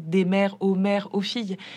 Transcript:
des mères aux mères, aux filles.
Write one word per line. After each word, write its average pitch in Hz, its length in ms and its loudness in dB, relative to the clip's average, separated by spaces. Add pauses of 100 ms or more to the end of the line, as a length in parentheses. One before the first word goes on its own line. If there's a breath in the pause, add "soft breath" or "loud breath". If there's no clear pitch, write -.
des 185 160 4
mères 196 340 2
aux 196 140 2
mères, 202 400 0
aux 202 80 0
filles. 190 360 -6 (200 loud breath)